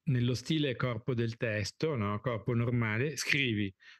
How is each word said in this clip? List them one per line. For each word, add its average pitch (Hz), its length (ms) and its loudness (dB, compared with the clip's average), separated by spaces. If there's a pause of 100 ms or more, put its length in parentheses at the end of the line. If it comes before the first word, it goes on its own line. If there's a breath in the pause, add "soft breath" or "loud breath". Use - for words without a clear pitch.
nello 123 300 2
stile 143 400 0
corpo 127 380 -2
del 113 240 0
testo, 113 600 -2
no? 104 240 0
Corpo 120 340 -2
normale, 120 600 0
scrivi 110 560 0 (260 loud breath)